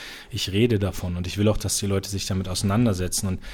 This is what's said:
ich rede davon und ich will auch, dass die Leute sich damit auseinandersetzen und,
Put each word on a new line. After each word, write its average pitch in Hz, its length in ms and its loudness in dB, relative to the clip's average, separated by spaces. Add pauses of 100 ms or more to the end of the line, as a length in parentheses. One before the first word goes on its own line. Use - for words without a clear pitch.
(300)
ich - 220 -4
rede 110 260 4
davon 90 380 -2
und 90 100 -2
ich 92 120 -6
will 104 100 4
auch, 104 80 6
dass - 220 -2
die - 80 -2
Leute 98 240 0
sich 95 160 -4
damit 95 240 -2
auseinandersetzen 98 800 2
und, 90 120 -2 (140)